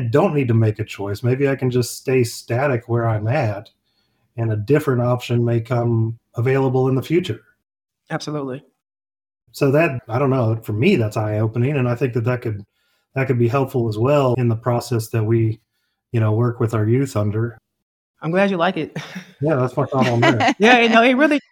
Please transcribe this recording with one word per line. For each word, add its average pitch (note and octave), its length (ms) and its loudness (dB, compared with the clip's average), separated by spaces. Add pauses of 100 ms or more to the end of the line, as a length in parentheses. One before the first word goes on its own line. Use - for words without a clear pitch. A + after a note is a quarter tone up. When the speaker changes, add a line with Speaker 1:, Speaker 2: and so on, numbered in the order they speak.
Speaker 1:
don't D3 300 2
need C#3+ 140 0
to A#2 60 2
make A2 260 2
a G#2 60 -4
choice. G2+ 380 -8
Maybe C3 240 0
I C#3 80 0
can B2+ 160 -2
just B2 260 -2
stay C3 260 2
static A#2+ 640 -4
where A#2 200 0
I'm G#2+ 200 -2
at, A2 420 -2 (680)
and A2+ 160 -4
a G#2+ 40 -2
different B2+ 460 0
option A#2+ 420 0
may A#2 160 0
come A#2 600 -2 (160)
available C3 520 0
in C3 80 0
the B2+ 60 -2
future. F3 400 -4 (680)
Speaker 2:
Absolutely. D3 540 -8 (880)
Speaker 1:
So C#3 200 0
that, C#3+ 360 2
I A#2 120 -2
don't C#3 100 2
know, A2+ 320 0
for - 120 -6
me, D#3 220 2
that's A2+ 220 0
eye-opening, A2 580 -2
and B2+ 140 0
I A#2+ 60 -2
think B2 180 -2
that A#2+ 120 -2
that B2 160 -2
could, G#2 220 -8 (520)
that C3+ 120 -2
could B2 120 0
be A#2+ 80 4
helpful C3 420 0
as G#2 80 -6
well C3 380 2
in B2 120 0
the A2+ 80 2
process A#2 540 -2
that A2+ 140 0
we, A2+ 360 0 (520)
you A#2 80 0
know, G#2+ 140 2
work A#2 260 0
with A2+ 140 0
our G#2+ 140 0
youth C3 300 0
under. G#2+ 400 -2 (640)
Speaker 2:
I'm D#3 100 -6
glad F#3+ 200 2
you F#3 60 -2
like E3+ 200 0
it. D3+ 260 -6
<laughs> - 40 -16 (320)
Speaker 1:
Yeah, D3+ 140 0
that's B2+ 240 -2
my C3+ 80 0
thought - 240 0
on A#2+ 120 2
that. A#3+ 340 2
Speaker 2:
<laughs> - 40 -8
Yeah, A#3 200 6
you A#3 100 4
know, A3+ 140 6
it B3+ 100 4
really, C#4+ 260 2 (120)